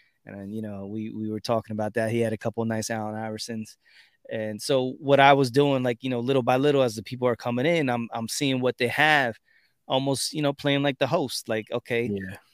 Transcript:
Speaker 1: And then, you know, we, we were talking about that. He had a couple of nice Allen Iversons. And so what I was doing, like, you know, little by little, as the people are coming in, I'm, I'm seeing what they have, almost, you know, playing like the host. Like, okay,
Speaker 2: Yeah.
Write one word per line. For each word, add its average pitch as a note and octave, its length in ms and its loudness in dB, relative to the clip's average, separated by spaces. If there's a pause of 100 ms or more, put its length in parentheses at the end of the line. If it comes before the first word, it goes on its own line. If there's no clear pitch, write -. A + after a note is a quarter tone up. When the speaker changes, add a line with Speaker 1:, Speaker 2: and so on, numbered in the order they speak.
(260)
Speaker 1:
And G2+ 140 -14
then, G2 120 -10
you A2 100 -6
know, G2+ 260 -10
we, A2 240 -8
we G#2+ 200 -6
were G#2+ 80 -4
talking A2 340 -2
about G#2+ 220 -4
that. A2+ 160 0
He A#2 80 0
had A2 140 0
a A2 40 -4
couple A#2 260 -4
of A2+ 60 -2
nice A2 200 -4
Allen G#2+ 260 -6
Iversons. A2 600 -10 (540)
And G#2+ 300 -6
so C3 380 0
what C#3 200 4
I C#3 140 10
was C#3 180 4
doing, C3+ 320 2
like, B2 200 -2
you C3 60 -4
know, B2 100 -2
little B2+ 240 2
by B2+ 140 4
little, C#3 260 4
as A#2+ 120 0
the G#2+ 80 -8
people B2+ 240 -4
are A#2+ 80 2
coming B2 300 -2
in, D#3+ 240 2
I'm, A#2 240 -2
I'm A2+ 140 -6
seeing C3+ 340 -2
what B2+ 160 -2
they B2 120 0
have, C#3+ 480 2 (500)
almost, C3+ 460 -2
you D3+ 80 -4
know, C#3+ 120 2
playing C#3 300 0
like C#3+ 160 -2
the C3+ 80 2
host. C#3 420 -2
Like, A2 220 -2
okay, A#2 400 -2
Speaker 2:
Yeah. G2 260 -8 (160)